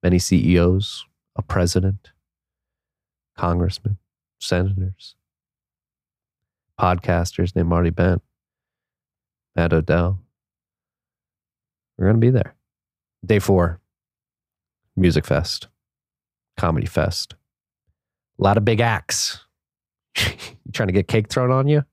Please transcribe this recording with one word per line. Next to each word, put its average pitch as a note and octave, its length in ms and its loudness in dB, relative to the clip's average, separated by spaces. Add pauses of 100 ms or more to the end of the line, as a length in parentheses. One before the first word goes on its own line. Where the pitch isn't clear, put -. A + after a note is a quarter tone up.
many F2 160 2
C F2+ 360 2
E F2 40 6
Os, F#2 480 0 (300)
a - 60 -6
president, F#2 680 -2 (1300)
congressmen, F2 600 -2 (440)
senators, F#2+ 760 -4 (1600)
podcasters F2 760 -2
named E2+ 140 0
Marty E2+ 220 2
Bent, F2 320 0 (1300)
Matt E2 180 2
Odell. E2+ 460 0 (1800)
We're F#2 100 0
gonna A2 120 4
be A#2+ 120 4
there. - 240 0 (680)
Day G#2 140 2
four, F2 420 0 (1160)
Music E2+ 280 2
Fest, - 440 -4 (880)
Comedy E2 300 -2
Fest. - 480 -4 (1040)
A F#2+ 40 -4
lot G2+ 140 4
of G#2+ 80 0
big A2 160 2
acts. - 640 -4 (720)
<laughs> - 100 -2 (380)
You - 80 -16
trying G2 160 -2
to F#2 40 -2
get F#2 160 0
cake A2 200 0
thrown B2+ 220 -2
on C3 160 0
you? D3 260 0